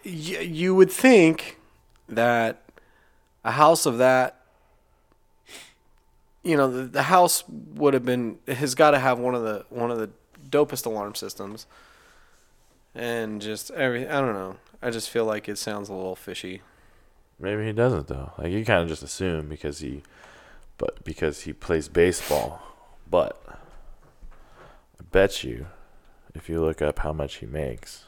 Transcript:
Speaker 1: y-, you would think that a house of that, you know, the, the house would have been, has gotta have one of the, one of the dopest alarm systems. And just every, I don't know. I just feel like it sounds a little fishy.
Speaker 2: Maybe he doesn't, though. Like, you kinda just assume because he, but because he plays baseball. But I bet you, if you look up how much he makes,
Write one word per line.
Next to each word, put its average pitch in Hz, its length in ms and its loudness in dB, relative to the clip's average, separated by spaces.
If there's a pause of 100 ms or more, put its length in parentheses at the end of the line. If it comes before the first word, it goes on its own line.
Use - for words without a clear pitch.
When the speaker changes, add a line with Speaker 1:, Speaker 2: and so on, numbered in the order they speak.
Speaker 1:
y-, 190 80 -12
you 170 640 -2
would 185 160 10
think 185 680 6 (520)
that 117 520 2 (840)
a 113 60 0
house 151 340 6
of 120 140 0
that, 127 420 2 (2000)
you 160 140 2
know, 135 120 4
the, 127 140 -4
the 135 200 -2
house 175 440 4
would 147 460 0
have 127 100 2
been, 123 420 -4
has 131 300 -4
gotta 151 240 6
have 127 200 2
one 123 160 -2
of 117 80 -4
the, 107 260 -6
one 120 200 -4
of 117 100 -4
the 107 100 -6 (400)
dopest 143 360 0
alarm 104 300 -6
systems. 101 500 -12 (1300)
And 113 460 -6
just 107 300 -10
every, 131 360 -2
I 139 120 -2
don't 127 140 -2
know. 95 240 -8 (240)
I 123 80 -4
just 113 200 -8
feel 117 140 0
like 107 240 -4
it 104 100 -8
sounds 104 320 -8
a 101 40 -10
little 92 220 -8
fishy. 95 460 -14 (800)
Speaker 2:
Maybe 107 260 -4
he 107 40 -4
doesn't, 107 360 0
though. 67 300 -10
Like, 82 140 -6
you 107 140 -2
kinda 90 220 2
just 78 160 -8
assume 80 440 -4
because 76 320 -8
he, 67 220 -10 (760)
but - 280 -8
because 76 380 -4
he 80 100 -10
plays 80 340 -4
baseball. 78 720 0 (480)
But 85 380 0
I - 1600 -20
bet 98 320 2
you, 62 240 -10 (640)
if - 160 -16
you 82 100 -2
look 80 220 0
up 76 180 -2
how 78 140 -2
much 73 220 -6
he - 100 -14
makes, 64 600 -8